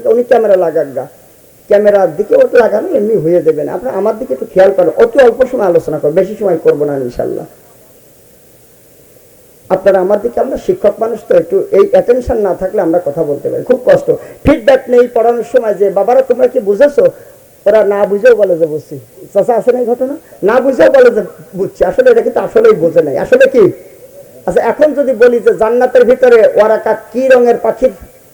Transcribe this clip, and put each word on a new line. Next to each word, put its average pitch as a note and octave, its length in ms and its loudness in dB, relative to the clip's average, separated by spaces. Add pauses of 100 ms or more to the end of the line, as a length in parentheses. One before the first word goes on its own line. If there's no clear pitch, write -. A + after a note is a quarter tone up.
উনি A#3 180 2
ক্যামেরা A3+ 320 2
লাগাক E3 400 -2
গা, C3 120 -8 (600)
ক্যামেরার G3+ 480 2
দিকে G#3 200 -2
ওটা B3 220 2
লাগানো A3 300 0
এমনি A3 280 -2
হয়ে E3+ 260 0
যাবে D3+ 220 -2
না, C#3+ 100 -6
আপনারা G3+ 240 -8
আমার G#3+ 220 -4
দিকে B3+ 140 -8
একটু - 200 -8
খেয়াল F#3+ 180 4
করেন, F3+ 260 0
অতি A#3 220 2
অল্প B3 320 2
সময় A#3+ 140 -2
আলোচনা E3 340 -2
করবো, D3 160 -2
বেশি F#3+ 240 -2
সময় F#3 180 -2
করবো D3+ 280 0
না C#3+ 120 -4
ইনশাল্লাহ। B2 480 -8 (2250)
আপনারা F#3+ 300 0
আমার F#3+ 220 -2
দিকে, A#3+ 180 -6
আমরা C4 180 -4
শিক্ষক G3+ 420 -2
মানুষ A3+ 200 -6 (100)
তো, G3 60 2
একটু F3+ 360 0
এই G3+ 200 2
অ্যাটেনশন A#3 460 0
না G3 160 -2
থাকলে F#3 280 -4
আমরা E3+ 240 -2
কথা - 180 -4
বলতে D3 260 -6
পারি, - 140 -6
খুব - 220 0
কষ্ট। - 260 0 (340)
ফিডব্যাক C4+ 420 2
নেই B3 200 2
পড়ানোর A#3 360 -2 (140)
সময় A3 160 0
যে, G3 160 0
"বাবারা G3 320 0
তোমরা B3 260 0
কি B3+ 120 -2
বুঝেছো?" G#3 480 0 (580)
ওরা G#3 180 2
না G3+ 220 0
বুঝেও G#3 300 2
বলে G3 220 0
যে, E3 80 0
"বুঝছি।" D3+ 340 -10 (340)
চাচা, G3+ 200 0
আছে A3+ 180 0
না B3 80 -2
এই B3 60 -2
ঘটনা? B3+ 320 -4 (260)
না A3+ 160 2
বুঝেও B3+ 320 2
বলে B3+ 180 6
যে, G#3+ 120 0 (340)
"বুঝছি।" F#3 300 -4
আসলে B3 260 2
এটা A#3 100 4
কিন্তু A#3+ 180 -4
আসলেই A3 320 0
বোঝে E3 300 0
নাই। - 160 -4
আসলে B3+ 300 2
কি? A3+ 240 2 (720)
আচ্ছা, - 160 -2
এখন D4 320 0
যদি C4 200 -2
বলি A#3+ 260 2
যে G#3+ 140 2
জান্নাতের A#3+ 520 2
ভিতরে A#3 500 4
ওয়ারাকা G#3+ 380 0
কি - 340 -6
রঙের A#3+ 300 2
পাখির, A3+ 340 -2 (420)